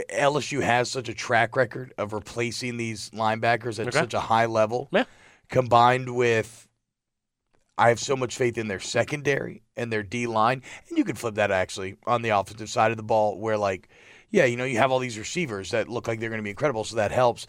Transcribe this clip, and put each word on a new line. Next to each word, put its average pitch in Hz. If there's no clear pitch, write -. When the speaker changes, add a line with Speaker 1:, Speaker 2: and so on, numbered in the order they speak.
Speaker 1:
L 139
S -
U 139
has 120
such 120
a 107
track 113
record 120
of 107
replacing 120
these 113
linebackers 113
at 110
Speaker 2:
Okay. 123
Speaker 1:
such 165
a 104
high 113
level, 113
Speaker 2:
Yeah. 220
Speaker 1:
combined 123
with 117
I 113
have 117
so 139
much 127
faith 120
in 110
their 95
secondary 139
and 117
their 107
D 120
line, 117
and 330
you 302
can -
flip 110
that 104
actually 95
on 120
the 117
offensive 107
side 113
of 110
the 110
ball 107
where, 107
like, 98
yeah, 185
you 120
know, 127
you 131
have 131
all 127
these 120
receivers 107
that 107
look 120
like 113
they're 113
gonna 113
be 104
incredible, 110
so 107
that 104
helps. 120